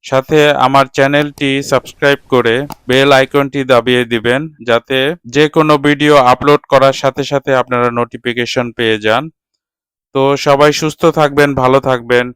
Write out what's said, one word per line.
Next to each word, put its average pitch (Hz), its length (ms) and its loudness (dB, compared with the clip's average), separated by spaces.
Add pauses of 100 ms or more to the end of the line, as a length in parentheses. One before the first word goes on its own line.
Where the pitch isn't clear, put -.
সাথে 135 340 -2 (260)
আমার 135 220 2 (100)
চ্যানেলটি 143 540 -2 (200)
সাবস্ক্রাইব 139 580 -2
করে 117 260 0 (340)
বেল 135 240 2
আইকনটি 139 520 0
দাবিয়ে 123 400 2
দিবেন, 117 360 -2 (260)
যাতে 120 320 -2 (360)
যে 147 140 2
কোনো 156 300 2
ভিডিও 147 360 0 (180)
আপলোড 143 300 2 (100)
করার 135 300 2
সাথে 139 220 -4
সাথে 139 260 -6 (100)
আপনারা 123 300 -2
নোটিফিকেশন 120 800 -6
পেয়ে 113 260 -2
যান। 107 240 -2 (920)
তো 135 80 0 (140)
সবাই 147 360 2
সুস্থ 156 300 -6 (160)
থাকবেন, 143 360 0
ভালো 131 260 2
থাকবেন। 123 560 -2